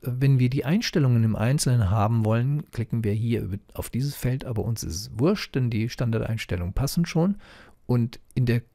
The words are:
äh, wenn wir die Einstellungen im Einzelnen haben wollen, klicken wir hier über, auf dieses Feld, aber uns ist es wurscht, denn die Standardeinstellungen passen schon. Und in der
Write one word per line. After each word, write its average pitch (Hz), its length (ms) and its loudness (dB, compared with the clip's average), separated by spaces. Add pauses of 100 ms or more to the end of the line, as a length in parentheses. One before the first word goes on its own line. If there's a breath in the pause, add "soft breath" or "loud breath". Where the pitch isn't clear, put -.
äh, 123 160 -6
wenn 135 200 4
wir 123 100 4
die 135 160 -2
Einstellungen 139 580 2
im 110 140 2
Einzelnen 123 540 2
haben 110 340 2
wollen, 120 480 0
klicken 113 320 -4
wir 101 80 0
hier 113 300 0
über, 98 160 -6 (160)
auf - 160 -8
dieses 135 260 -4
Feld, 127 300 -4
aber 107 180 -4
uns 113 180 -4
ist 82 120 -8
es 107 240 -10
wurscht, 185 360 0
denn 127 140 0
die 113 220 -2
Standardeinstellungen 110 800 -4
passen 139 320 0
schon. 175 320 0 (480 loud breath)
Und 120 340 0 (160)
in 127 120 0
der 120 160 0 (120)